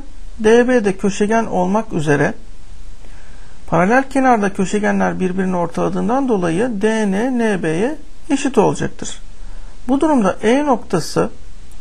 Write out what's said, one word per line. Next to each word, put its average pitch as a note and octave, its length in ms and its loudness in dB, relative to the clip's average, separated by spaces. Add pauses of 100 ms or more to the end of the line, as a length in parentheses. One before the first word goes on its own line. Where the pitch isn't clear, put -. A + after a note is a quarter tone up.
(400)
D A#3 280 6
B B3 180 4
de F#3+ 120 0
köşegen G#3 480 0
olmak F#3+ 480 -2
üzere D#3 400 2 (1300)
paralel A3+ 420 2
kenarda A#3+ 440 2
köşegenler G3 680 0
birbirini F#3 360 0
ortaladığından F#3 720 0
dolayı G3 520 0
D G#3+ 300 2
N A#3+ 280 0
N G#3+ 240 0
B'ye F#3+ 340 0 (320)
eşit C4+ 280 0
olacaktır. - 640 0 (680)
Bu C4+ 140 2
durumda C4+ 420 2
E C4 220 4
noktası G3 640 0 (520)